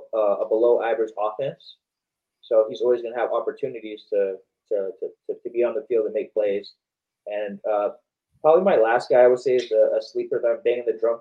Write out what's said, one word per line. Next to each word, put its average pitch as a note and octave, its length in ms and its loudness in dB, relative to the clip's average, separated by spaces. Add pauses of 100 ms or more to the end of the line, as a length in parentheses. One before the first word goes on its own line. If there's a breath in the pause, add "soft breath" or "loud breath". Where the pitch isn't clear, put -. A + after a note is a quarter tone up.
(140)
a, A2+ 40 -2
a G#2 300 0
below A2+ 340 4
average A2+ 360 -2
offense. C3+ 580 -6 (640)
So A2 300 4
he's B2 100 -10
always A#2+ 220 2
gonna A#2 160 -8
have A2 140 -2
opportunities A2+ 760 -8
to, G2 280 -2 (340)
to, G2 280 -4
to, - 100 -8 (180)
to, - 160 -8
to A#2+ 80 -10
be A#2+ 120 -2
on A#2 120 -2
the G#2+ 140 -6
field A2+ 180 0
and G#2+ 80 -6
make G#2 180 -6
plays. G#2 400 -4 (540)
And, G#2 340 -8 (100)
uh, G#2 200 -2 (500)
probably D#3+ 220 6
my F#3+ 140 4
last A#2 340 2
guy C3 100 6
I B2 60 8
would B2 140 4
say B2+ 160 0
is A#2+ 140 -2
a, A2 280 4
a - 20 -6
sleeper A#2+ 400 -6
that A#2 80 0
I'm A#2 140 -2
banging A#2+ 240 0
the A2+ 120 0
drum A#2 220 0